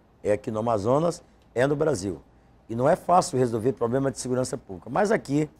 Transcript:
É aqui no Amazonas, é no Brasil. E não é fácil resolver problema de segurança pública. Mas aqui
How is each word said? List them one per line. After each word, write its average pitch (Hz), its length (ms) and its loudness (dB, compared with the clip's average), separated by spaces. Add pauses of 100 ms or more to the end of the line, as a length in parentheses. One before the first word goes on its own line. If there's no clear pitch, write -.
(240)
É 101 80 0
aqui 104 180 -2
no 107 100 -4
Amazonas, 120 640 0 (320)
é 127 140 4
no 147 80 0
Brasil. 120 460 -2 (480)
E 113 60 -8
não 123 120 2
é 170 80 4
fácil 175 420 2
resolver 120 360 2
problema 131 360 0
de 120 80 -4
segurança 127 400 -4
pública. 92 320 -16
Mas 190 220 0
aqui 147 380 0 (100)